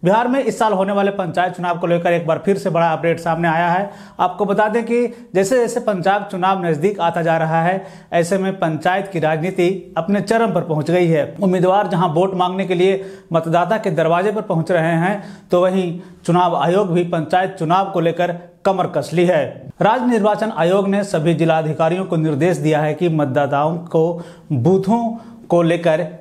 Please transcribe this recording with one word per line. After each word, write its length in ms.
बिहार 240
में 120
इस 200
साल 140
होने 200
वाले 180
पंचायत 420
चुनाव 260
को 80
लेकर 260
एक 140
बार 180
फिर 120
से 120
बड़ा 180
अपडेट 320
सामने 280
आया 220
है। 200
आपको 260
बता 220
दें 180
कि 200
जैसे 220
जैसे 220
पंचायत 520
चुनाव 340
नज़दीक 340
आता 220
जा 160
रहा 260
है, 220
ऐसे 240
में 220
पंचायत 480
की 120
राजनीति 760
अपने 240
चरम 320
पर 80
पहुंच 300
गई 160
है। 340
उम्मीदवार 460
जहां 220
वोट 260
मांगने 300
के 100
लिए 280
मतदाता 440
के 140
दरवाजे 400
पर 120
पहुंच 280
रहे 240
हैं, 280
तो 100
वहीं 380
चुनाव 300
आयोग 360
भी 140
पंचायत 540
चुनाव 320
को 80
लेकर 380
कमर 220
कस 260
ली 120
है। 460
राज्य 240
निर्वाचन 520
आयोग 300
ने 160
सभी 300
जिलाधिकारियों 720
को 120
निर्देश 400
दिया 240
है 120
कि 160
मतदाताओं 680
को 440
बूथों 680
को 120
लेकर 400